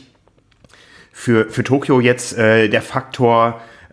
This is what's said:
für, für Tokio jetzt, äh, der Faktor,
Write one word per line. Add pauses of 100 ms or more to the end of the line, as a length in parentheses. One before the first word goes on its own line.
(1120)
für,
für
Tokio
jetzt,
äh,
der
Faktor, (320)